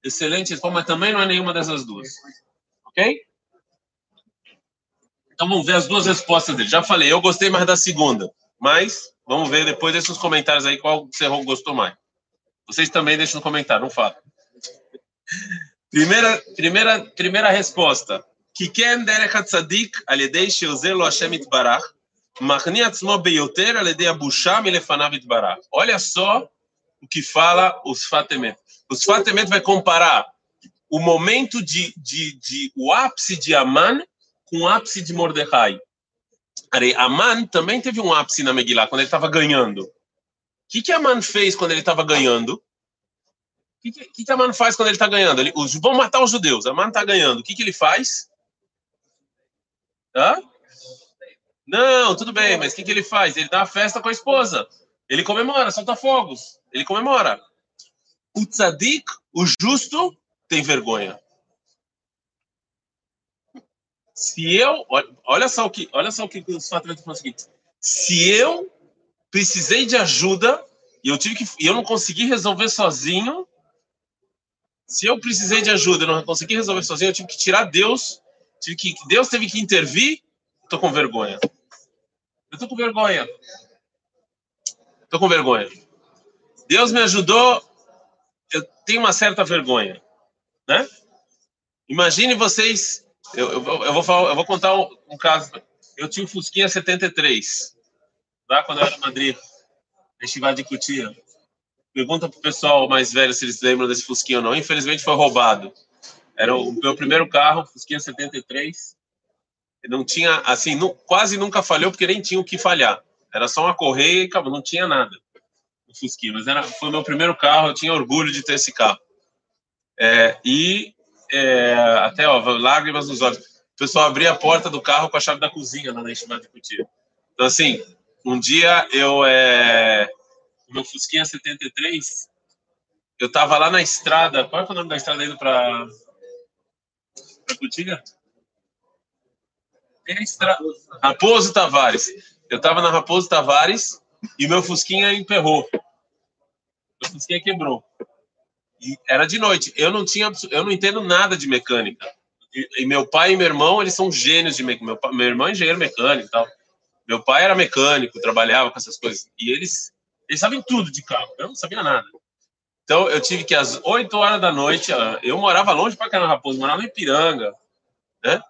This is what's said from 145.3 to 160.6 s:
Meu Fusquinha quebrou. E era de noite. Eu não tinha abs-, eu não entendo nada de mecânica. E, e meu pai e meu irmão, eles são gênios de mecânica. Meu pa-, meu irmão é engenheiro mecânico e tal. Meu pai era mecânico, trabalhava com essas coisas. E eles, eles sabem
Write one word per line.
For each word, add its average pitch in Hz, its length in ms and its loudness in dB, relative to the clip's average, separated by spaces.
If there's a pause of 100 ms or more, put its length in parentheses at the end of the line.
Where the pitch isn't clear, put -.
Meu - 80 -10
Fusquinha 170 320 -8
quebrou. 151 400 -4 (1000)
E 131 160 -12 (120)
era 156 180 2
de 175 120 -6
noite. 208 360 0
Eu 156 160 0
não 202 140 -4
tinha 214 220 -4
abs-, 202 240 -8
eu 147 120 -2
não 196 80 -4
entendo 196 320 -2
nada 185 360 2
de 139 100 -6
mecânica. 120 580 -2 (480)
E, 135 280 -6
e 127 40 -2
meu 139 200 0
pai 170 260 4
e 190 40 4
meu 180 100 2
irmão, 160 340 4
eles 185 140 -2
são 190 180 0
gênios 156 440 0
de 131 60 -6
mecânica. 120 220 -6
Meu 113 140 -6
pa-, 131 120 -4
meu 123 160 0
irmão 123 220 0
é 196 40 -2
engenheiro 175 260 0
mecânico 127 500 -2
e - 20 -20
tal. 117 160 0 (640)
Meu 113 140 -2
pai 143 200 4
era 190 120 4
mecânico, 139 640 2
trabalhava 117 500 2
com - 80 -16
essas 110 200 -14
coisas. - 320 -8 (100)
E 117 120 -4
eles, 165 380 -8 (380)
eles 151 100 -4
sabem 240 240 -2